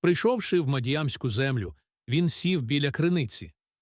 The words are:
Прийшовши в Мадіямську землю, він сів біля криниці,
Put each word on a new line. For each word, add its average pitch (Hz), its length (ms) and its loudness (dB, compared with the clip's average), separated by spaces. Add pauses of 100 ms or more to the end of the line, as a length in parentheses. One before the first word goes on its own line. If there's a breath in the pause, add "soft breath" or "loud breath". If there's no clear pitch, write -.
Прийшовши 190 600 2
в 143 80 0
Мадіямську 135 600 -2
землю, 120 480 0 (320)
він 165 200 2
сів 175 340 0
біля 143 280 0
криниці, 151 640 -2 (300)